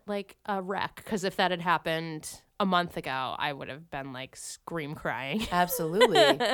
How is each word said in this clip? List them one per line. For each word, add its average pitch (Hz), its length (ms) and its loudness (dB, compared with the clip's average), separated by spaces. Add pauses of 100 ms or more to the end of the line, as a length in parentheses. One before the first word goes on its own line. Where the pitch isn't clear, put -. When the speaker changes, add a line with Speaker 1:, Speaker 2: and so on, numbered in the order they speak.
Speaker 1:
like, 202 380 -6
a 196 160 -2
wreck." 185 440 -6
'Cause 196 200 -4
if 185 120 -2
that 185 140 4
had 175 100 -2
happened 165 800 -2 (180)
a 208 60 2
month 175 320 2
ago, 131 420 -4
I 147 140 -2
would 139 160 -10
have 151 200 -14
been, 139 240 -8
like, 131 220 -12
scream - 580 -8
crying. 147 540 -4
<laughs> - 40 -12
Speaker 2:
Absolutely. 180 880 4 (140)